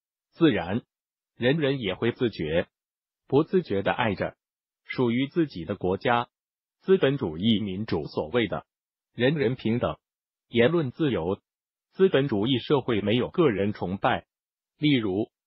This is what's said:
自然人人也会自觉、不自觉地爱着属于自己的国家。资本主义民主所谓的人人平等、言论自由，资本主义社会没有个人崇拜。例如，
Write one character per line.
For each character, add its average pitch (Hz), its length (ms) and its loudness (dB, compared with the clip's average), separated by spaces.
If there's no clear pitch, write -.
自 160 200 4
然 95 300 -2
人 127 200 2
人 139 220 -2
也 95 140 -4
会 117 180 -2
自 120 180 -2
觉、 82 380 -2
不 139 160 2
自 185 180 0
觉 98 200 -4
地 95 100 0
爱 110 240 0
着 85 200 -6
属 123 260 -2
于 127 160 0
自 160 200 -2
己 87 180 -10
的 101 100 -4
国 95 220 -2
家。 120 300 0
资 190 160 4
本 139 200 2
主 82 200 -4
义 104 220 2
民 101 260 -6
主 82 200 -2
所 - 220 -6
谓 110 200 0
的 78 180 -8
人 127 220 2
人 127 200 0
平 113 240 -2
等、 82 180 -2
言 117 240 4
论 160 200 0
自 156 200 -2
由， 92 300 -2
资 190 180 4
本 139 180 2
主 107 200 0
义 131 120 2
社 139 220 0
会 110 200 -2
没 104 140 0
有 120 140 0
个 165 200 2
人 101 240 0
崇 95 240 -6
拜。 117 280 -2
例 151 160 2
如， 107 380 -2